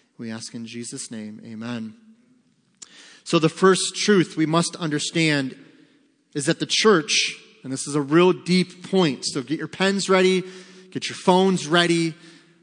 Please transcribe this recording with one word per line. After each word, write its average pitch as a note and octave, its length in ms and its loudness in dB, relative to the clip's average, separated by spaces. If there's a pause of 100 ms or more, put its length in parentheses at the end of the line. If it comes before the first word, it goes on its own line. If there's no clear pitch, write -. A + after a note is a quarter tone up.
(160)
We A#2 160 -10
ask A2+ 200 -12
in A#2 140 -12
Jesus' A#2+ 460 -14
name, G#2+ 320 -14
amen. A2+ 500 -10 (1300)
So - 160 0
the D#3+ 100 2
first F#3 460 2
truth G3 420 2
we D#3+ 100 0
must E3+ 280 0
understand D3 800 -2 (800)
is C#3+ 120 -4
that D#3+ 120 0
the D#3 100 -4
church, - 720 2 (240)
and C3 100 -10
this C3 140 -8
is C#3+ 80 -8
a D3+ 60 2
real E3 320 4
deep F3+ 580 -2
point, F3 360 2
so C#3 160 -6
get C#3 180 -4
your D#3 80 -8
pens F#3+ 400 -2
ready, F#3 340 4 (480)
get - 180 -8
your B2 60 -10
phones F#3 540 2
ready, E3+ 460 2 (480)